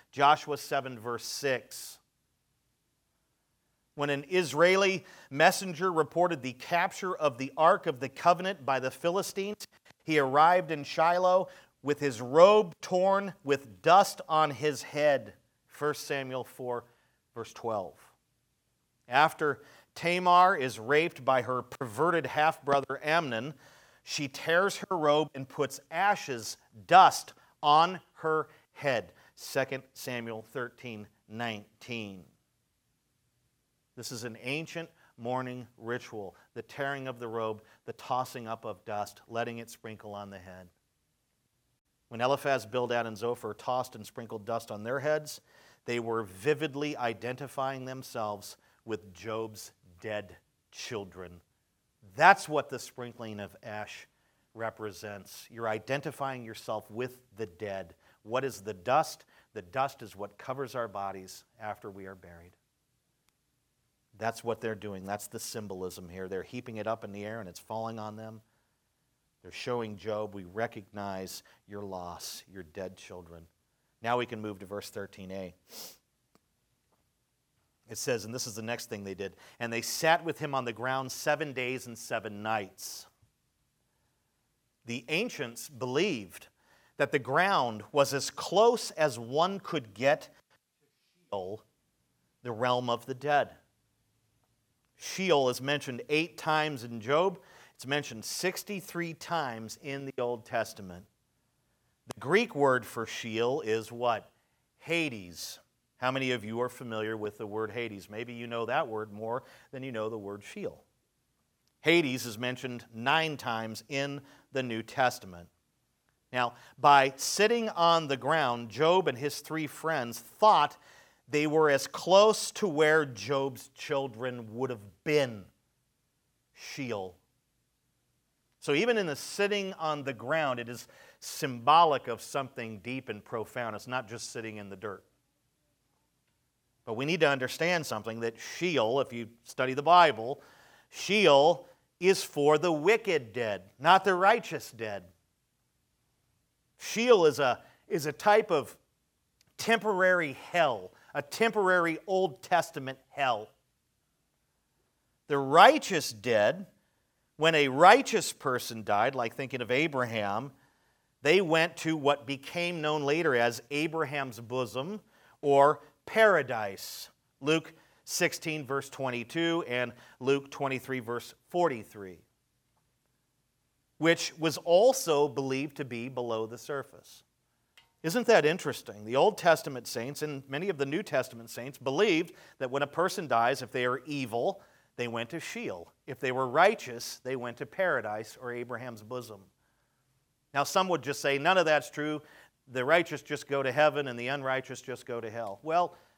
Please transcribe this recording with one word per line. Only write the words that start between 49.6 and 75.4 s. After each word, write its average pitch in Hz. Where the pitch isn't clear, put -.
dead 104
children. 92
That's 175
what 151
the 127
sprinkling 113
of 98
ash 107
represents. 107
You're 117
identifying 131
yourself 110
with 127
the 110
dead. 95
What 123
is 104
the 104
dust? 117
The 104
dust 131
is 92
what 101
covers 131
our 117
bodies 98
after 107
we 95
are 98
buried. 87
That's 113
what 113
they're 110
doing. 95
That's 101
the 113
symbolism 92
here. 92
They're 92
heaping 123
it 107
up 113
in 101
the 101
air 110
and 95
it's 87
falling 113
on 107
them. 110
They're 90
showing 117
Job, 104
"We 98
recognize 101
your 104
loss, 87
your 95
dead 92
children." 85
Now 120
we 120
can 107
move 104
to 98
verse 101
thirteen 98
A. 92